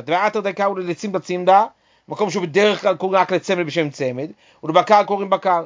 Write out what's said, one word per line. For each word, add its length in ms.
ואתר 340
דקה 240
הוא 140
לצימדה 400
צימדה, 460
מקום 220
שבדרך 500
כלל 160
קוראים 240
רק 120
לצמד 340
בשם 240
צמד, 400
ולבקר 400
קוראים 260
בקר. 340